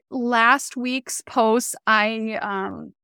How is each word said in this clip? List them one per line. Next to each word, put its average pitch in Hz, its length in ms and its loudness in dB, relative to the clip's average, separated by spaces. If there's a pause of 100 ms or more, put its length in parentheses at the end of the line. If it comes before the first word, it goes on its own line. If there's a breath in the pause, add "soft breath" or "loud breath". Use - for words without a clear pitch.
(120)
last 240 680 2
week's 254 480 -6
post, 226 500 2 (120)
I, 220 540 0
um, 196 520 -6 (100)